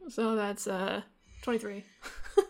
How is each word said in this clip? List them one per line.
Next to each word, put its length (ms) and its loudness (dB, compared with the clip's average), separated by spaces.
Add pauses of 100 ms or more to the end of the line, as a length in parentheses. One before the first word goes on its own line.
so 280 2
that's, 300 0
uh, 360 0 (400)
twenty-three. 460 -2
<laughs> 60 -20 (560)